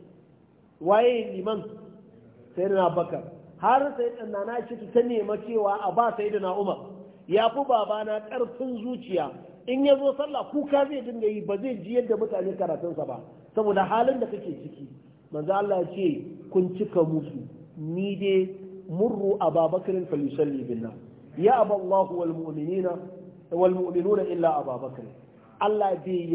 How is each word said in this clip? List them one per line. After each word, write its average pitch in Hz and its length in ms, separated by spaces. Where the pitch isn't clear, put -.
waye 214 540
liman? 190 280
Sayyidina 190 300
Abubakar. 160 380
Har 247 240
Sayyidina 233 340
Nana 208 260
Aisha 240 180
ta 247 80
nema 214 360
cewa 208 440
a 196 100
ba 226 260
Sayyidina 208 420
Umar. 196 180
Ya 214 220
fi 269 180
babana 214 520
ƙarfin 254 540
zuciya. 185 480
In 262 180
ya 285 120
zo 277 200
sallah 285 340
kuka 285 380
zai 277 120
dinga 226 260
yi, 214 140
ba 196 160
zai 247 240
ji 208 140
yadda 226 220
mutane 190 400
karatunsa 165 500
ba. 123 140
Saboda 202 320
halin 247 320
da 226 80
kake 175 340
ciki. 143 260
Manzo 151 220
Allah 202 280
ya 165 140
ce, 180 300
"Kun 180 240
cika 208 260
musu. 147 460
Ni 185 400
dai 190 320
murru 196 500
Ababakar 165 560
fa 156 80
yusalli 139 500
bin 117 140
nas. 113 120
Ya 226 240
aba 202 140
Allahu 185 440
wal 165 140
mu'minina, 165 680
wal 180 200
mu'minuna 185 580
illa 165 320
Ababakar." 127 440
Allah 208 340
bai 180 280